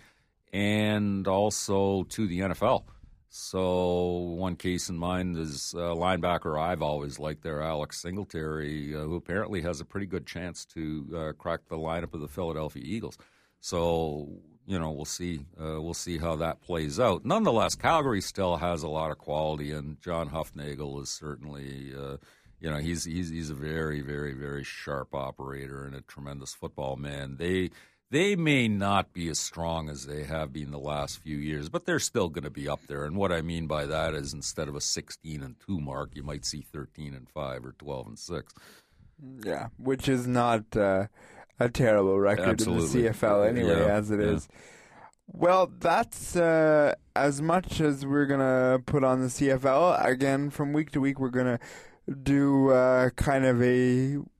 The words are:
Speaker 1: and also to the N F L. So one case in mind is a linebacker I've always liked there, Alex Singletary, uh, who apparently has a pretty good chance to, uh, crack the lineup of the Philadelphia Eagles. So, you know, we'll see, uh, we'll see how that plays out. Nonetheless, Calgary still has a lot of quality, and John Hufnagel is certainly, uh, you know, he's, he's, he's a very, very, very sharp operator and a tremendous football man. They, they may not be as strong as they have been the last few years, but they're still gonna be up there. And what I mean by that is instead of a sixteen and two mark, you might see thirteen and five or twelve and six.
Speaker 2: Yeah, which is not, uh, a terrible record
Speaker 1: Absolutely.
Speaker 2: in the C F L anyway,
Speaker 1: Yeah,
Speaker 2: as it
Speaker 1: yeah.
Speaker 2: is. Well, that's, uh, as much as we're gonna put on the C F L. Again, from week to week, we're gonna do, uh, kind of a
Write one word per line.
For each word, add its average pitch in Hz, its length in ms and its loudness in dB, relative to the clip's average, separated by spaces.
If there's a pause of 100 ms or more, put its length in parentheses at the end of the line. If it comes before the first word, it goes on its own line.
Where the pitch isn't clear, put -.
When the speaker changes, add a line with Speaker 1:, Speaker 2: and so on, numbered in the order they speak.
(540)
Speaker 1:
and 104 760 0
also 98 760 2
to 107 240 -4
the 87 140 -2
N 95 100 0
F - 100 -6
L. 127 240 2 (540)
So 90 960 0
one 90 200 -4
case 90 340 -4
in 87 80 -6
mind 90 400 -2
is 78 380 -6
a 85 180 -2
linebacker 85 640 0
I've 82 220 0
always 73 380 -4
liked 76 240 -6
there, 76 180 -4
Alex 78 400 -6
Singletary, 78 920 -6
uh, 76 60 -6
who 78 140 -4
apparently 92 460 -4
has 80 180 -4
a 69 60 -12
pretty 98 220 -8
good 87 180 -6
chance 87 480 -10
to, 78 320 -6 (100)
uh, 78 180 -6
crack 85 260 -4 (100)
the 80 80 -6
lineup 80 380 -4
of 78 60 -8
the 73 60 -8
Philadelphia 78 560 -6
Eagles. 92 320 -8 (440)
So, 82 680 0 (380)
you 95 140 -4
know, 80 100 -2
we'll 76 160 -6
see, 82 400 -6 (160)
uh, 78 180 -6
we'll 82 140 -4
see 85 240 -6
how 82 200 -2
that 80 240 -2
plays 80 380 -4
out. 104 260 2
Nonetheless, 131 500 2
Calgary 139 460 2
still 90 360 -2
has 85 240 -2
a 80 80 -6
lot 76 220 -2
of 76 80 -10
quality, 78 520 -4
and 76 300 -8
John 82 300 -4
Hufnagel 73 720 -8
is 67 80 -10
certainly, 69 840 -12
uh, 69 220 -10 (420)
you 80 120 -6
know, 76 60 -2
he's, 78 280 -2
he's, 85 240 -4
he's 80 220 -6
a 76 40 -8
very, 76 460 -2
very, 71 320 -6
very 71 300 -8
sharp - 500 -8
operator 67 720 -8
and 69 80 -12
a 67 80 -14
tremendous 71 540 -14
football 71 400 -6
man. 69 420 -8
They, 90 320 0 (400)
they 190 280 2
may 143 320 4
not 101 420 2
be 85 160 -4
as 76 100 -2
strong 82 520 -4
as 69 160 -12
they 73 180 -8
have 78 300 -6
been 71 180 -8
the 73 80 -8
last 73 400 -4
few 76 160 -8
years, 73 320 -4
but - 180 -6
they're 165 140 0
still 95 300 0
gonna 80 200 -8
be 71 160 -8
up 71 220 -4
there. 71 160 -6
And 76 140 -4
what 98 160 2
I 82 80 0
mean 82 260 -4
by 73 180 -2
that 78 280 -2
is 71 200 -6
instead 73 360 -6
of 71 80 -6
a - 20 -8
sixteen 76 640 -8
and 62 160 -14
two 92 220 -4
mark, 69 320 -6
you 71 100 -12
might 71 220 -8
see 73 160 -8
thirteen 71 520 -12
and 64 140 -16
five 65 380 -8
or 65 120 -16
twelve 67 300 -10
and 55 100 -18
six. - 360 -10 (920)
Speaker 2:
Yeah, 90 320 -4
which 131 320 -2
is 127 180 2
not, 120 520 2
uh, 98 300 4 (520)
a 120 80 4
terrible 104 500 6
record 98 300 4 (140)
Speaker 1:
Absolutely. 85 240 2
Speaker 2:
in 78 80 0
the - 0 -
C 120 160 4
F 107 160 -6
L 101 180 6
anyway, 107 340 4
Speaker 1:
Yeah, 104 100 4
Speaker 2:
as 104 220 2
it 104 120 2
Speaker 1:
yeah. 104 60 4
Speaker 2:
is. 80 200 0 (800)
Well, 180 500 4
that's, 180 600 0
uh, 156 580 6 (180)
as 143 280 2
much 165 400 2
as 143 240 2
we're 143 200 4
gonna 131 600 4
put 143 180 2
on 131 160 6
the 131 100 2
C 139 220 4
F 131 140 2
L. 151 300 6
Again, 135 540 2
from 143 220 -2
week 151 200 0
to 147 100 0
week, 135 180 0
we're 131 80 0
gonna 123 320 2 (640)
do, 139 460 6
uh, 127 480 8
kind 135 260 4
of 123 180 6
a 127 560 4 (220)